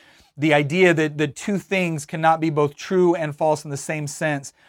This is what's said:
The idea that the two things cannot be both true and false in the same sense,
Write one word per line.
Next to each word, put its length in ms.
The 180
idea 400
that 240
the 100
two 300
things 480
cannot 340
be 100
both 240
true 400
and 220
false 280
in 60
the 60
same 300
sense, 460